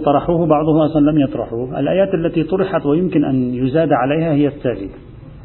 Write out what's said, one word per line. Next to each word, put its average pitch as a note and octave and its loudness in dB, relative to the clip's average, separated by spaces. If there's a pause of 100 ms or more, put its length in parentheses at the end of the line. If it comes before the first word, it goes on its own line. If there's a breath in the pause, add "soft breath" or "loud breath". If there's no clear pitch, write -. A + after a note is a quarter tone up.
طرحوه E3 2
بعضه D#3 4
أصلًا D3 2
لم D#3 2
يطرحوه. B2+ -4
الآيات F3+ 0
التي E3 0
طرحت F3+ -2
ويمكن D3+ 2
أن B2+ 0
يزاد C3 0
عليها D3 2
هي C#3+ 2
التالية. A2+ -4 (560)